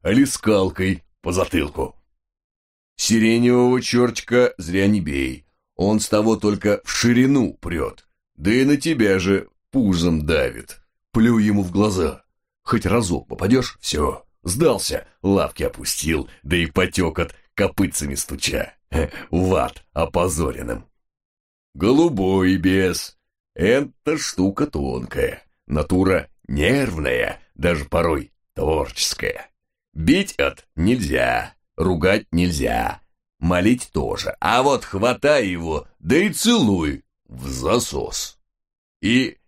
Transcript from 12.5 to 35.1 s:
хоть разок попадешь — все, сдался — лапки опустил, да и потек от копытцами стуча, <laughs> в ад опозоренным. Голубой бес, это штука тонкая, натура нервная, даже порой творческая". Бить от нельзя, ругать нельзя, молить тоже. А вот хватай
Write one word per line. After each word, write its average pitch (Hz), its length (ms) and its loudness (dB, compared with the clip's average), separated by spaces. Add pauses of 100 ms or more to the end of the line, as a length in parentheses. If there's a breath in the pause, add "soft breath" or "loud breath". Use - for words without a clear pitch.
хоть - 240 -2
разок 90 400 0
попадешь — 120 540 -2
все, 73 440 -4 (180)
сдался — 107 680 -2 (140)
лапки 90 420 0
опустил, 71 640 -4 (140)
да 76 140 -2
и 85 100 0
потек 90 520 -2
от 82 160 -6 (200 soft breath)
копытцами 80 600 -2
стуча, - 600 -6 (160)
<laughs> - 400 -4
в 92 240 2
ад 65 380 -4
опозоренным. 76 960 -4 (880)
Голубой 95 800 2
бес, 92 640 0 (360)
это 139 640 0
штука 98 480 -2
тонкая, 64 760 -6 (240)
натура 90 640 0 (180)
нервная, 76 920 -2 (140)
даже 80 320 -2
порой 85 460 -2 (220)
творческая". - 1000 -4 (400)
Бить 87 400 2
от 71 400 -4
нельзя, 71 800 0 (220)
ругать 92 560 0
нельзя, 69 680 -2 (380)
молить 90 540 0
тоже. - 480 -4
А 117 220 2
вот 139 220 2
хватай 120 640 0